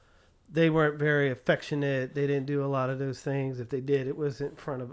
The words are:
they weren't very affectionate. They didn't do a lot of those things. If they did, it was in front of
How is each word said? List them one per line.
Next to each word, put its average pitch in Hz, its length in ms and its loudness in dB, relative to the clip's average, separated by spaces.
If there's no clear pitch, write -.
they 165 200 4
weren't 151 280 2
very 147 320 2
affectionate. 139 840 0
They 143 120 0
didn't 139 200 0
do 143 180 -2
a - 20 -2
lot 131 240 0
of 131 80 -4
those 135 220 -4
things. 135 400 -2
If 117 80 -10
they 135 120 -4
did, 135 260 0
it 147 100 -4
was 147 240 -4
in 143 160 -6
front 127 260 -6
of 120 100 -10